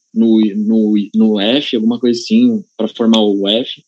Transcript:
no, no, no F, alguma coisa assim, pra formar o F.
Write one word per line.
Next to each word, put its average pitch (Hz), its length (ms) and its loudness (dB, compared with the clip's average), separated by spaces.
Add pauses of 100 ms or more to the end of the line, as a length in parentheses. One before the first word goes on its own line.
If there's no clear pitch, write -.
(140)
no, 113 280 2 (140)
no, 107 380 0 (200)
no 110 260 2
F, 123 360 -2
alguma 113 240 -2
coisa 120 200 -2
assim, 113 440 0 (120)
pra 110 120 -4
formar 113 340 0
o 98 260 0
F. 120 400 -4